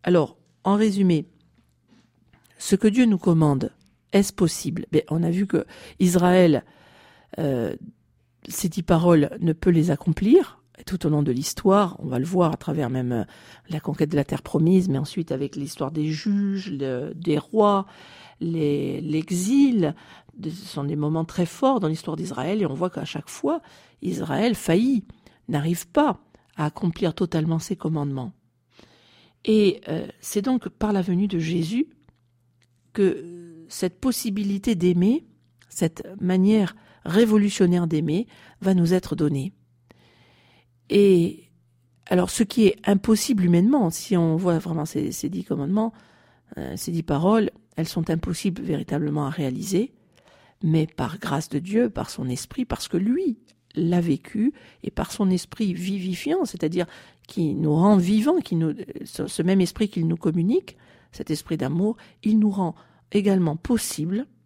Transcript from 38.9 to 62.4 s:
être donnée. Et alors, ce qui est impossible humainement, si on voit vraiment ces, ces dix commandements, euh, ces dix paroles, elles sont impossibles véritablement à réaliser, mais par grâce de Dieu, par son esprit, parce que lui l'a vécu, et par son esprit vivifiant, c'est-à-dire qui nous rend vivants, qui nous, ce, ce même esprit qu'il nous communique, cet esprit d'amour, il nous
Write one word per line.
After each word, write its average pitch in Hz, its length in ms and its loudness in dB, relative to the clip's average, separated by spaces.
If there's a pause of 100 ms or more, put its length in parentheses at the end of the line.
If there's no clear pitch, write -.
être 175 240 0
donnée. 147 380 -2 (1400)
Et 190 540 4 (600)
alors, 180 240 0
ce - 120 -2
qui 214 240 4
est - 180 4
impossible 208 600 2
humainement, 180 460 4
si - 260 -4
on 165 200 2
voit 175 220 0
vraiment 160 280 -4
ces, - 260 -4
ces - 160 -8
dix 180 160 -8
commandements, 196 480 -2 (640)
euh, 65 200 -10
ces - 160 -8
dix 165 100 -4
paroles, 185 480 0 (260)
elles 160 120 -4
sont 165 220 -4
impossibles 170 500 -4
véritablement 147 680 -4
à 131 40 -6
réaliser, 165 600 -4 (720)
mais 160 240 2
par 151 320 -8
grâce 156 300 -4
de 147 100 -4
Dieu, 214 300 0
par - 220 -8
son 131 180 -8
esprit, 127 360 -6
parce - 240 -8
que - 80 -4
lui 247 420 0 (360)
l'a 175 260 2
vécu, 170 540 -2 (280)
et - 80 -6
par - 220 -6
son 196 180 0
esprit 185 440 -2
vivifiant, 190 720 -4
c'est-à-dire 165 400 -4 (420)
qui 160 260 -2
nous 151 200 0
rend 190 240 6
vivants, 214 420 2
qui - 160 -4
nous, 160 160 0 (320)
ce, - 220 -8
ce - 160 -6
même 190 180 2
esprit 196 300 -2
qu'il 165 180 -2
nous 170 80 -2
communique, 175 600 -2 (340)
cet - 180 -12
esprit 151 280 -6
d'amour, 170 400 -2 (240)
il 220 160 2
nous 208 120 4